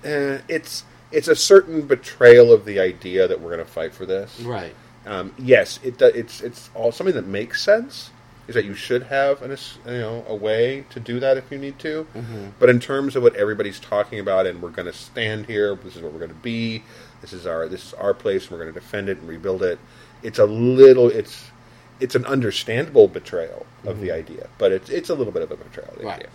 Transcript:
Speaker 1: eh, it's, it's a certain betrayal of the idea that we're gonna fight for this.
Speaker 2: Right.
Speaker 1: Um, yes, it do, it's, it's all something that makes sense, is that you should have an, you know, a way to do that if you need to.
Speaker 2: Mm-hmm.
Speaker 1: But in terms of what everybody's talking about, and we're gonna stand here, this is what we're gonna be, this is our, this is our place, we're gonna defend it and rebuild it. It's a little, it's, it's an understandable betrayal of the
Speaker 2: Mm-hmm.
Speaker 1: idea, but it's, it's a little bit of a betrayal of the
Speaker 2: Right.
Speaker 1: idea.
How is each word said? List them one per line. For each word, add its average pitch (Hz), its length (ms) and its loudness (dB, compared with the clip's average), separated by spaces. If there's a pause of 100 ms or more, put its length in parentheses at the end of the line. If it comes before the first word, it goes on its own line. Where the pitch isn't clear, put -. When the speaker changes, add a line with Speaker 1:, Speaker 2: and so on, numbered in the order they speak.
Speaker 1:
eh, 139 340 -4 (100)
it's, - 360 -8 (280)
it's 160 160 0
a 156 80 4
certain 165 500 6
betrayal 120 640 8
of 104 140 8
the 101 160 -4
idea 92 480 0
that 82 140 -4
we're 82 80 -12
gonna 82 160 -10
fight 80 260 -10
for 95 140 -14
this. 98 340 -8
Speaker 2:
Right. 113 340 -10 (300)
Speaker 1:
Um, 98 340 -10
yes, 123 440 2
it 127 160 -10
do, 131 80 6
it's, 113 340 0
it's - 340 -16
all 117 180 -2
something 185 220 -4
that 98 120 -6
makes 101 360 -8
sense, 233 480 -2 (380)
is 120 60 -14
that 107 100 0
you 101 100 -10
should 123 300 -4
have 139 380 -2
an, 131 80 -12 (360)
you 123 140 -8
know, 113 260 -8
a 107 80 -8
way 117 560 -2
to - 80 -14
do 120 220 -8
that 135 160 2
if 131 140 -10
you 139 80 -12
need 139 220 -14
to. 156 340 -10
Speaker 2:
Mm-hmm. 110 320 -14 (120)
Speaker 1:
But 123 120 6
in 120 100 4
terms 139 360 -6
of 123 60 -2
what 120 140 6
everybody's 104 440 -4
talking 104 380 -4
about, 95 280 0
and 87 160 -8
we're 87 80 -10
gonna 87 240 -10
stand 107 500 -8
here, 104 320 -2
this 90 180 -20
is 87 80 -18
what 78 120 -12
we're 80 60 -14
gonna 82 120 -12
be, 113 520 -8 (360)
this - 140 -20
is 87 120 -14
our, 82 220 -6
this 92 200 -14
is - 60 -20
our 98 200 -2
place, 98 360 -4
we're 87 80 -12
gonna 80 140 -12
defend 98 380 -10
it 87 80 -8
and 82 100 -18
rebuild 92 340 -6
it. 90 160 -2 (440)
It's 110 160 -8
a 107 80 6
little, 127 640 8
it's, - 340 -8 (560)
it's 127 140 -6
an 123 100 0
understandable 127 840 2
betrayal - 600 -10 (180)
of 101 160 -10
the 92 80 -8
Speaker 2:
Mm-hmm. 80 100 -6
Speaker 1:
idea, 80 380 -16
but 98 160 2
it's, 95 160 -4
it's 170 220 -8
a 170 40 0
little 117 180 -6
bit 87 100 -6
of 78 100 -10
a - 40 -10
betrayal - 360 -20
of - 60 -20
the - 80 -12
Speaker 2:
Right. 92 100 -10
Speaker 1:
idea. - 180 -18